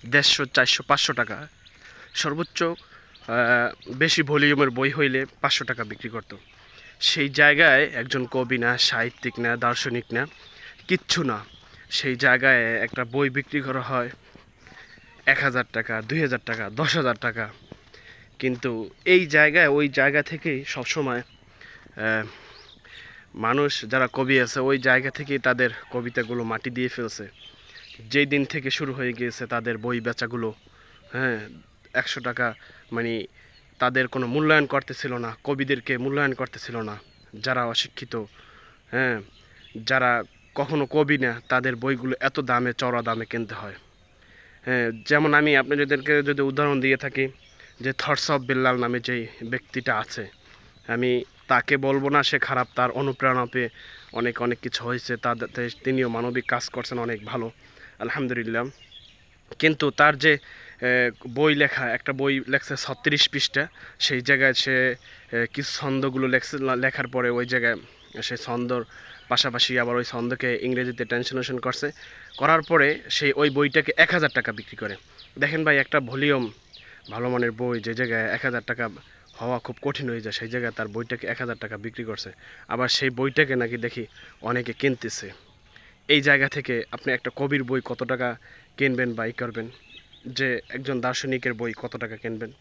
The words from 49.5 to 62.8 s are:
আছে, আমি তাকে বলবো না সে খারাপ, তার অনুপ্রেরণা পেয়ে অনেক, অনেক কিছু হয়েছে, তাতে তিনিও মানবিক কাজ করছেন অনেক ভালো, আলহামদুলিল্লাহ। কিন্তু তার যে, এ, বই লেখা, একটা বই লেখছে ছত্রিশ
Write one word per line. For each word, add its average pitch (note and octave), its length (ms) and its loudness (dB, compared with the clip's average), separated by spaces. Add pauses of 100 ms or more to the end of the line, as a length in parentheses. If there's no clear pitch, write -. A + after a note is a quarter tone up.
আছে, G#2+ 300 -8 (580)
আমি B2 380 0 (240)
তাকে C3 280 4
বলবো C3+ 340 0
না C#3+ 120 4
সে C#3 160 0
খারাপ, B2+ 360 0
তার B2+ 160 2
অনুপ্রেরণা B2+ 560 0
পেয়ে A#2+ 220 -2 (440)
অনেক, A#2 300 -2
অনেক A#2+ 180 0
কিছু A#2+ 240 -6
হয়েছে, A#2+ 320 -4
তাতে A#2+ 520 -4 (160)
তিনিও C3 240 2
মানবিক A#2+ 380 -4
কাজ A#2+ 220 -2
করছেন B2 300 -8
অনেক A#2 260 -6
ভালো, A2+ 260 -6 (480)
আলহামদুলিল্লাহ। A#2+ 720 -4 (880)
কিন্তু D3+ 320 2
তার D3 280 4
যে, D3 200 4 (440)
এ, B2 280 2 (180)
বই D3 260 2
লেখা, C3+ 400 0
একটা C#3 180 -4
বই C3+ 360 0
লেখছে C#3 280 -2
ছত্রিশ - 520 0